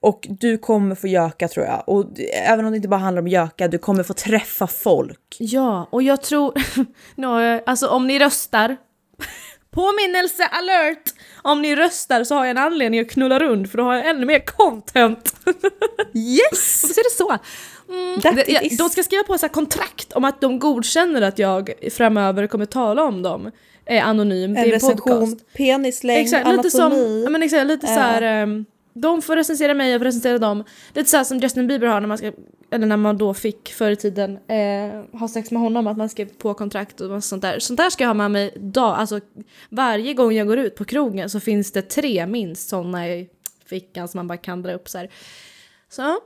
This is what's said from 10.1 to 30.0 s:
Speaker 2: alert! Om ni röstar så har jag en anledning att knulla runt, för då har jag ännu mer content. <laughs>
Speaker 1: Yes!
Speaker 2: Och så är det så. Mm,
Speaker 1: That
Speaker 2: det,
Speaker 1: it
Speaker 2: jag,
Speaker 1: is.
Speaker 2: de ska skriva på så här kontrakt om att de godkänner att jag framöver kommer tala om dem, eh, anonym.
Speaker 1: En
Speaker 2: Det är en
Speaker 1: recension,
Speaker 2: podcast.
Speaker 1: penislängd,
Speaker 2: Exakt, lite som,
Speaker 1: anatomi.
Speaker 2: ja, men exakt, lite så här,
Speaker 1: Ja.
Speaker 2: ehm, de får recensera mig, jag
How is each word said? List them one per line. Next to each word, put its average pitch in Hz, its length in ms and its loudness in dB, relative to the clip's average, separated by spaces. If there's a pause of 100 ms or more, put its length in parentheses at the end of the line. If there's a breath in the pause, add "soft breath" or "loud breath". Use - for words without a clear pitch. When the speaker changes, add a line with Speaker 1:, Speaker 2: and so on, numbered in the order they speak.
Speaker 2:
alert! 330 680 0 (280 loud breath)
Om 294 200 0
ni 294 140 0
röstar 277 480 0
så 262 120 -2
har 269 100 2
jag 254 60 -2
en 240 60 -2
anledning 269 420 0
att 226 100 -2
knulla 262 300 2
runt, 220 320 0
för - 60 -6
då 240 60 2
har 247 120 2
jag 254 140 -2
ännu 277 160 0
mer 285 200 4
content. 233 920 2
<laughs> 415 760 -2
Speaker 1:
Yes! 302 680 2
Speaker 2:
Och 294 60 2
så 349 100 2
är 453 40 6
det 480 140 2
så. 349 200 2 (560 loud breath)
Mm, 359 280 -4
Speaker 1:
That - 140 4
Speaker 2:
det, 262 60 2
Speaker 1:
it - 80 0
Speaker 2:
jag, - 160 4
Speaker 1:
is. 226 120 -2
Speaker 2:
de 330 120 2
ska 359 140 0
skriva 392 200 0
på 392 140 0
så - 80 0
här 302 80 -4
kontrakt - 600 -4
om 254 100 2
att 269 180 0
de 262 180 -2
godkänner 302 600 2
att 196 180 0
jag 196 340 0 (180)
framöver 208 560 2
kommer 208 180 -2
tala 240 380 0
om 214 180 -2
dem, 190 300 -6 (340 soft breath)
eh, 226 220 2
anonym. 208 420 2
Speaker 1:
En 208 40 -2
Speaker 2:
Det 226 80 -2
är 233 40 4
en 226 60 6
Speaker 1:
recension, 240 480 4 (100)
Speaker 2:
podcast. - 240 -14
Speaker 1:
penislängd, 262 680 2
Speaker 2:
Exakt, 254 240 2 (100)
lite 370 120 2
som, - 120 4
Speaker 1:
anatomi. 240 420 4
Speaker 2:
ja, 254 60 -2
men 320 140 2
exakt, 294 240 2
lite 302 200 0
så 226 60 2
här, 233 280 2
Speaker 1:
Ja. 226 80 0
Speaker 2:
ehm, 214 360 -2 (280)
de 320 280 0
får 320 140 -2
recensera 302 380 2
mig, 269 180 0
jag 240 80 2